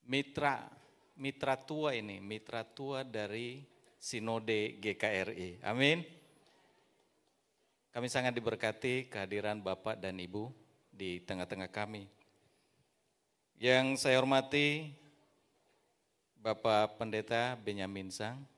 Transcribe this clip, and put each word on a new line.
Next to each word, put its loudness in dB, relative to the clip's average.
Mitra, 0
mitra 0
tua -2
ini, -6
mitra -6
tua -6
dari -6
Sinode 0
G -2
K 0
R 2
I. -6
Amin. 2
Kami -4
sangat 2
diberkati 0
kehadiran -2
Bapak -2
dan -4
Ibu -6
di -6
tengah-tengah -6
kami. -6
Yang 4
saya 6
hormati 2
Bapak 4
Pendeta 0
Benyamin -6
Sang. -8